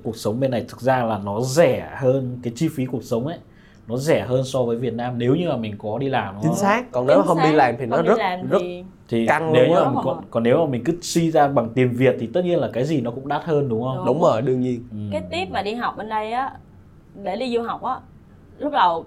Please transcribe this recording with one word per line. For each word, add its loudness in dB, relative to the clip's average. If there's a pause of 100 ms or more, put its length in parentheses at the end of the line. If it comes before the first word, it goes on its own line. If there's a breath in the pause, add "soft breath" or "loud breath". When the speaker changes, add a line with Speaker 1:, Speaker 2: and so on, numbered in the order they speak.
Speaker 1:
cuộc -6
sống -2
bên 0
này -2
thực -16
ra 2
là -2
nó -4
rẻ 2
hơn, 0
cái -6
chi 0
phí -4
cuộc -6
sống -4
ấy, -8 (500 soft breath)
nó -4
rẻ 2
hơn 0
so -2
với 0
Việt -4
Nam -6
nếu 2
như 0
mà 0
mình -6
có -6
đi -2
làm, -2
đúng -12
Speaker 2:
Chính 2
Speaker 1:
không? 0
Speaker 2:
xác. 0
Còn 0
nếu 6
Speaker 3:
Chính 4
Speaker 2:
không 4
đi 2
Speaker 3:
xác. 4
Speaker 2:
làm 4
thì -4
nó 0
Speaker 3:
Không 2
đi 0
Speaker 2:
rất, 6
Speaker 3:
làm -4
Speaker 2:
rất 4 (500)
Speaker 3:
thì 2
Speaker 2:
căng 2
Speaker 1:
Thì -
nếu 6
Speaker 2:
luôn 4
Speaker 1:
như 4
Speaker 2:
á. 4
Speaker 1:
mà 2
mình 0
Speaker 3:
Rất 0
Speaker 1:
còn, -2
Speaker 3:
là -10
Speaker 1:
còn 0
nếu 4
mà 2
mình -4
cứ 2 (100)
suy 0
ra 6
bằng 0
tiền 4
Việt 4
thì -4
tất 0
nhiên 2
là -2
cái 0
gì 0
nó -4
cũng -10
đắt -4
hơn, 0
đúng -2
không? -4
Speaker 3:
Đúng. -6
Speaker 2:
Đúng 2
rồi, 4
đương 0
nhiên. -2
Speaker 1:
Ừ. -12 (160)
Speaker 3:
Cái -4
tip -4
mà -4
đi -4
học -6
bên -10
đây -4
á, -4 (680)
để -4
đi -2
du -2
học -8
á, -4 (640)
lúc -4
đầu 2